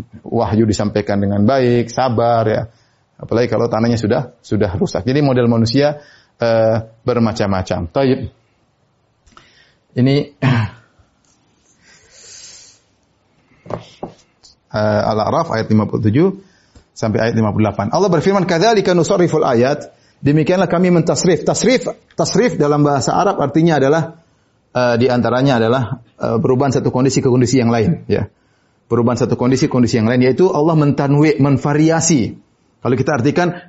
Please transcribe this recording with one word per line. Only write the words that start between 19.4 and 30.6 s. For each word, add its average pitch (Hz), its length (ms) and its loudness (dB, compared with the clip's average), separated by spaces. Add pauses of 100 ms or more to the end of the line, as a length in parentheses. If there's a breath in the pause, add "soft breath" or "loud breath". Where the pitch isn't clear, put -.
ayat." 131 560 0 (200 soft breath)
Demikianlah 156 520 0
kami 180 240 0
mentasrif. 170 520 0
Tasrif, 208 440 0 (280)
tasrif 175 400 0
dalam 147 240 2
bahasa 143 360 0
Arab 190 240 0
artinya 160 400 2
adalah, 147 400 0 (520)
eh, 123 280 2
di 131 80 4
antaranya 123 520 0
adalah, 117 400 -2 (160)
eh, 117 240 -2
perubahan 127 320 0
satu 139 200 -2
kondisi 127 280 0
ke 131 80 0
kondisi 123 320 2
yang 117 120 2
lain, 104 320 0
ya. 98 240 -4 (580)
Perubahan 117 320 0
satu 120 160 -2
kondisi 131 320 0
ke - 60 -6
kondisi 123 240 2
yang 110 100 2
lain, 127 160 2
yaitu 131 240 2
Allah 156 300 0